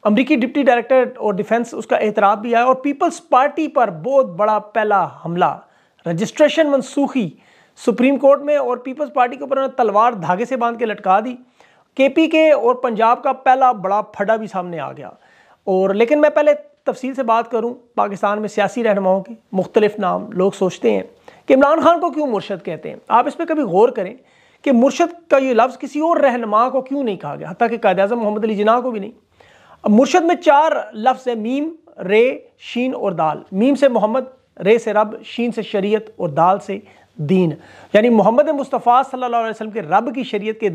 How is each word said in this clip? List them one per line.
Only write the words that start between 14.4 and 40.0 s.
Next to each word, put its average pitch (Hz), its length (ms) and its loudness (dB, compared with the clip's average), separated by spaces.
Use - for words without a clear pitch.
सामने 180 300 -8
आ 135 140 -10
गया। 135 200 -18
और 190 280 2
लेकिन 240 240 2
मैं 294 120 4
पहले 294 220 2
तफसील 254 600 -8
से 262 100 -6
बात 226 240 0
करूं 233 240 -4
पाकिस्तान 208 420 -2
में 214 80 -6
सियासी 202 360 -2
रहनुमाओं 196 380 0
की, 226 160 -16
मुख्तलिफ 208 460 0
नाम 185 320 -4
लोग 185 220 0
सोचते 185 380 -2
हैं 185 120 -2
कि 277 40 6
इमरान 277 280 4
खान 330 180 4
को 339 100 -2
क्यों 294 180 -4
मुर्शद 196 340 -6
कहते 170 280 -10
हैं। - 100 -14
आप 254 160 2
इस - 80 -4
पर 339 100 -6
कभी 311 200 -2
गौर 208 260 2
करें 202 220 -8
कि 285 80 2
मुर्शद 277 400 2
का 277 60 6
ये 262 160 0
लफ्ज़ 247 240 2
किसी 294 240 -8
और 330 200 0
रहनुमा 240 480 2
को 254 120 -2
क्यों 277 220 -6
नहीं 202 140 -4
कहा 147 180 -12
गया, 151 140 -14
हत्ता 226 180 -2
कि 226 100 -4
कायद-ए-आज़म 202 400 0
मोहम्मद 214 260 -2
अली 220 120 -2
जिन्ना 214 240 2
को 247 120 -4
भी 220 80 -8
नहीं। 202 120 -12
अब 220 80 2
मुर्शद 277 320 4
में 339 140 2
चार 294 600 2
लफ्ज़ 247 320 -2
हैं, 233 80 -4
मीम, 269 340 -4
रे, 226 500 0
शीन 254 300 -4
और 196 200 -4
दाल। 156 300 -2
मीम 247 220 2
से 277 140 2
मोहम्मद, 233 400 0
रे 214 200 4
से 220 140 -4
रब, 214 320 0
शीन 240 260 -4
से 226 120 -8
शरीयत 208 560 -4
और 170 140 -6
दाल 180 260 2
से 202 220 -10
दीन। 165 340 2
यानी 220 160 4
मोहम्मद 233 420 4
मुस्तफ़ा 254 520 2
सल्लल्लाहु 247 400 -4
अलैहि 220 80 -4
वसल्लम 220 200 -10
के 214 100 -8
रब 202 320 -2